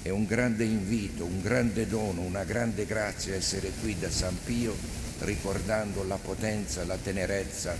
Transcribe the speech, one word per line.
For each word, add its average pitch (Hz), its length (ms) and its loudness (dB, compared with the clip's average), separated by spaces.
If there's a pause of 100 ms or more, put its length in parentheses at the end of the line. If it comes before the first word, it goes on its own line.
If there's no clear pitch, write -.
È 87 80 0
un 104 140 2
grande 113 380 4
invito, 101 600 2
un 92 160 -2
grande 113 460 4
dono, 98 340 0
una 90 220 0
grande 104 420 0
grazia 101 480 -2
essere 95 380 0 (100)
qui 110 180 0
da 87 120 0
San 90 240 0 (100)
Pio, 117 300 0 (460)
ricordando 98 800 0
la 95 140 0
potenza, 95 680 -2
la 92 120 -2
tenerezza 92 840 -2